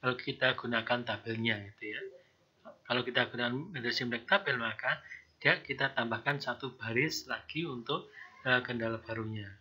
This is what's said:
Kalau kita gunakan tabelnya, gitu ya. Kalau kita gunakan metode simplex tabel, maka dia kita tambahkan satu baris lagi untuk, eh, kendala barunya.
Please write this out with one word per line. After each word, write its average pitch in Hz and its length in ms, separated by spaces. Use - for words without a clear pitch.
Kalau 127 140
kita 127 400
gunakan 117 500
tabelnya, 113 540
gitu 107 180
ya. 123 80
Kalau 120 180
kita 123 240
gunakan 120 240
metode 120 180
simplex 120 320
tabel, 185 320
maka 117 460
dia 156 160
kita 139 340
tambahkan 117 460
satu 127 400
baris 120 480
lagi 143 400
untuk, 135 420
eh, 127 160
kendala 117 400
barunya. 110 580